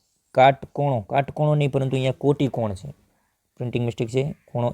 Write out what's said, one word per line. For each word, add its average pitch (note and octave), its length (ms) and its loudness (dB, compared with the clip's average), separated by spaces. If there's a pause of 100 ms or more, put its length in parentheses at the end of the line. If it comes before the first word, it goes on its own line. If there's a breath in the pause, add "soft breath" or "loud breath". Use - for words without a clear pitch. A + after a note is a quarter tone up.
(360)
કાટકોણો, C3+ 640 2
કાટકોણો D3 540 0
નહીં D3 160 2
પરંતુ C3+ 240 0
અહીંયા C3 160 0
કોટિકોણ B2+ 640 0
છે, C#3+ 160 -12 (720)
પ્રિન્ટિંગ A#2+ 260 -2
મિસ્ટેક A#2 240 -4
છે. C3 140 0 (240)
ખૂણો A#2+ 260 -2